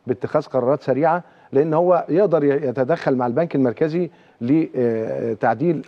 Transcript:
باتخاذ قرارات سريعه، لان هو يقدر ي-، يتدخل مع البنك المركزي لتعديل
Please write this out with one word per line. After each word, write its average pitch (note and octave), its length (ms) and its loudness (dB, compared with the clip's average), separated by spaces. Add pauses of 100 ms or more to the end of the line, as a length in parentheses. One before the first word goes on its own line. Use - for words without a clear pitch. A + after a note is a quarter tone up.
باتخاذ C#3+ 400 -2
قرارات C3 360 -2
سريعه، D#3+ 400 0 (300)
لان D#3 220 2
هو F3 340 2
يقدر D#3+ 360 2
ي-، C#3+ 40 2
يتدخل C#3 680 0
مع B2 100 0
البنك D3 280 -2
المركزي D3+ 560 0 (300)
لتعديل A#2+ 1500 -2